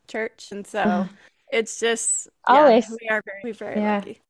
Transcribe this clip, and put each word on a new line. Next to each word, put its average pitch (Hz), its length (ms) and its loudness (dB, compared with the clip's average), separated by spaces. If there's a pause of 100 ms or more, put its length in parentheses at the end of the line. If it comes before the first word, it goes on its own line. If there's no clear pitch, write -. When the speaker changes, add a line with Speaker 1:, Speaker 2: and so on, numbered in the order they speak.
Speaker 1:
church. - 440 -10
And 202 160 -12
so 202 400 0 (220)
Speaker 2:
<laughs> - 220 -20
Speaker 1:
it's 226 280 -4
just, - 480 -2 (220)
yeah, 247 140 8
Speaker 2:
Always. 226 260 6
Speaker 1:
we 226 200 -12
are 214 160 -2
very, 196 180 -16
we're 233 100 -8
very 214 260 -8
Speaker 2:
Yeah. 208 180 0
Speaker 1:
lucky. 202 320 -12